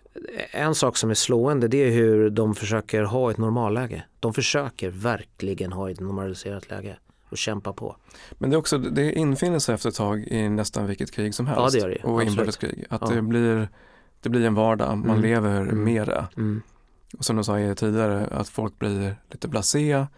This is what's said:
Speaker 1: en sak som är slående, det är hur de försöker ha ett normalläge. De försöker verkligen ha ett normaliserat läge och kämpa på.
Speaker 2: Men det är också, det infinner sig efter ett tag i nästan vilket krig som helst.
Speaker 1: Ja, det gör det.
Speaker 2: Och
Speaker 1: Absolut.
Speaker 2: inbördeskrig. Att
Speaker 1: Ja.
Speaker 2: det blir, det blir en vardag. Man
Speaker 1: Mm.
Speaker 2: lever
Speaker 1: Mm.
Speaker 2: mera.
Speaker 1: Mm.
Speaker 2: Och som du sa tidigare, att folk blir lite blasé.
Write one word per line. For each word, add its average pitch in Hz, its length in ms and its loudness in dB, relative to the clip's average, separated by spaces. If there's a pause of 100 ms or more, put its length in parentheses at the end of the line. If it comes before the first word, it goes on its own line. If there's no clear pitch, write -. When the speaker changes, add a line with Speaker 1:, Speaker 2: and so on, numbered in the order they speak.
(520)
Speaker 1:
en 151 240 0
sak 131 220 2
som 113 120 0
är 110 40 2
slående, 123 540 2
det 120 100 2
är 135 140 4
hur 110 380 6
de 107 260 2
försöker 107 480 -2
ha 120 280 0
ett - 60 -4
normalläge. 113 640 -2 (160)
De 113 140 0
försöker 135 560 -2
verkligen 95 840 -4
ha 95 180 -6
ett 90 80 -12
normaliserat 95 720 -8
läge 98 280 -12 (320)
och - 80 -8
kämpa 98 360 -4
på. - 220 -12 (360)
Speaker 2:
Men - 180 -2
det 143 60 4
är - 20 4
också, 156 200 0
det 143 360 0
infinner 160 460 0
sig 120 160 0
efter 113 140 -2
ett - 60 -4
tag 104 320 -2
i 110 220 0
nästan 104 380 -2
vilket - 240 -4
krig 104 240 -4
som 123 120 -2
helst. 143 140 0
Speaker 1:
Ja, 127 80 4
det 135 80 2
gör 101 120 0
det. - 140 -6
Speaker 2:
Och 117 100 0
Speaker 1:
Absolut. 117 180 2
Speaker 2:
inbördeskrig. 104 580 -2
Att 113 120 -4
Speaker 1:
Ja. 113 140 0
Speaker 2:
det 113 60 0
blir, 113 480 2 (520)
det 120 80 -4
blir 117 160 4
en 110 100 2
vardag. 110 420 2
Man 113 120 0
Speaker 1:
Mm. 107 120 4
Speaker 2:
lever 107 400 2
Speaker 1:
Mm. 104 220 0
Speaker 2:
mera. 110 440 0 (100)
Speaker 1:
Mm. 107 240 -2 (560)
Speaker 2:
Och - 80 -4
som 117 100 0
du 107 80 2
sa 104 100 0 (220)
tidigare, 107 560 2
att - 180 -4
folk 107 300 -6
blir 101 360 -2 (160)
lite - 160 -6
blasé. 139 580 0 (120)